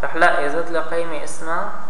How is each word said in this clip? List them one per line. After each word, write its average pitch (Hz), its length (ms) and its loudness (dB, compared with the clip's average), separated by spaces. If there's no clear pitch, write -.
رح - 100 0
لاقي 165 360 2
زاد 165 200 0
لي 165 80 0
قيمة 165 460 -2
اسمها 170 460 -2